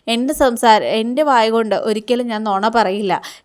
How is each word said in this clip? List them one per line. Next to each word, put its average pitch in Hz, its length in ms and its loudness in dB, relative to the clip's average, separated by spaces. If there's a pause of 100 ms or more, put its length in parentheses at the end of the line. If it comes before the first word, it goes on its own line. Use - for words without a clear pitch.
എൻ്റെ 240 260 -2
സംസാര-, 226 600 2
എൻ്റെ 240 300 -2
വായ 247 260 4
കൊണ്ട് 226 340 0
ഒരിക്കലും 226 440 -2
ഞാൻ 214 160 -6
നുണ 202 260 -2
പറയില്ല. 202 440 0 (320)